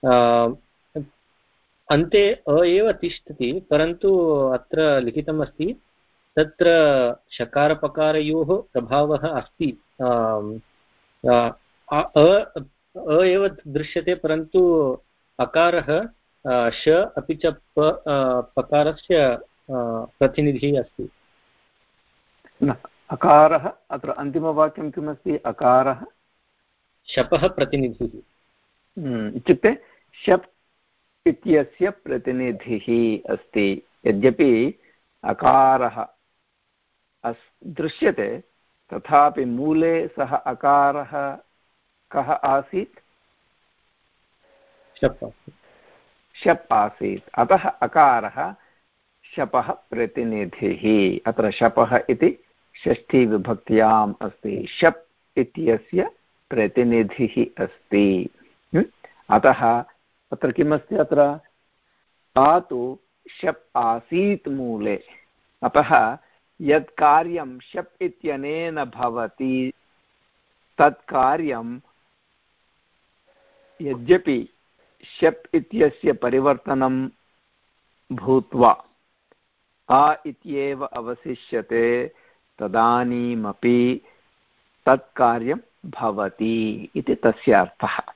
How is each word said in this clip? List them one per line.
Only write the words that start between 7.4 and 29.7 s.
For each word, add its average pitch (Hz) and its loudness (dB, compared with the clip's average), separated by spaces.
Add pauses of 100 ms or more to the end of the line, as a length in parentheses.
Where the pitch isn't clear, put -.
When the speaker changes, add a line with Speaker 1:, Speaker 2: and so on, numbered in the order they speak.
Speaker 1:
प्रभावः 139 0
अस्ति। 139 -6 (200)
आम्, 110 -2 (680)
अ, 120 2 (360)
अ, 151 0 (760)
अ 160 2
एव 190 2
दृश्यते, 156 -6
परन्तु 160 0 (420)
अकारः, 165 0 (380)
अ, 123 0
श - -4
अपि 165 0
च 156 -8
प-, - -2
अ, 131 0
पकारस्य, 147 -2 (100)
अ, 120 0 (800)
प्रतिनिधिः 143 0
अस्ति। - -10 (1500)
Speaker 2:
न, 139 0 (340)
अकारः, 156 6 (180)
अत्र 139 -10
अन्तिमवाक्यं 156 -4
किमस्ति? 147 -8
अकारः 127 0 (1040)
Speaker 1:
शपः 160 0
प्रतिनिधिः। 131 -4 (840)
Speaker 2:
हम्म, 113 -6
इत्युक्ते 185 0 (460)